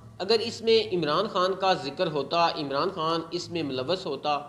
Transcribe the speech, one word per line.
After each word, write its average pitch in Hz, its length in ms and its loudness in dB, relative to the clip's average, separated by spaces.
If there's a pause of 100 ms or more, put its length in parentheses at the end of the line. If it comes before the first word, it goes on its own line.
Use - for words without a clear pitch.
(220)
अगर 208 200 2
इसमें 226 480 2
इमरान 170 380 2
खान 196 260 2
का 190 200 2
जिक्र 160 340 -2
होता, 160 500 2
इमरान 143 320 0
खान 165 440 -2
इसमें 165 300 -4
मुलव्वस 139 420 -2
होता, 147 320 -2 (120)